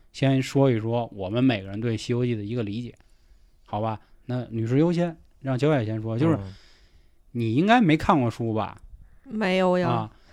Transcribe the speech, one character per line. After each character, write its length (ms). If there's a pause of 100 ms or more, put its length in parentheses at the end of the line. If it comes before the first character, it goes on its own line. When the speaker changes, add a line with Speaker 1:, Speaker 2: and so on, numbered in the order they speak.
(100)
Speaker 1:
先 320
说 260
一 120
说 340
我 160
们 140
每 180
个 60
人 120
对 160
《西 160
游 140
记》 100
的 60
一 140
个 80
理 180
解， 100 (720)
好 160
吧？ 200 (260)
那 240
女 160
士 140
优 120
先， 240 (260)
让 140
焦 220
野 60
先 180
说， 160
就 100
是 60
Speaker 2:
嗯。 200 (800)
Speaker 1:
你 200
应 100
该 160
没 160
看 240
过 100
书 220
吧？ 240 (480)
Speaker 3:
没 320
有 220
呀。 100
Speaker 1:
啊， 220 (220)